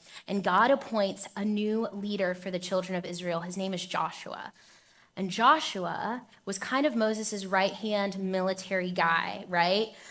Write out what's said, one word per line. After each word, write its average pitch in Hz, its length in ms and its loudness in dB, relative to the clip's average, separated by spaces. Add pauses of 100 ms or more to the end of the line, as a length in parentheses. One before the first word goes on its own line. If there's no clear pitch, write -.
(260)
and 196 160 -2
God 196 300 6
appoints 220 640 0
a 202 80 -4
new 214 480 0
leader 202 420 -2
for 180 160 -8
the 180 100 -4
children 185 380 -2
of 175 60 -4
Israel. 175 380 -4
His 180 160 -6
name 190 160 -2
is 180 120 -4
Joshua. - 680 -6 (640)
And 190 120 -2
Joshua 226 920 2 (240)
was 196 120 -4
kind 269 280 0
of 254 100 2
Moses' 214 500 0
right-hand 196 760 0
military 185 720 0
guy, 170 580 2
right? 180 440 4 (180)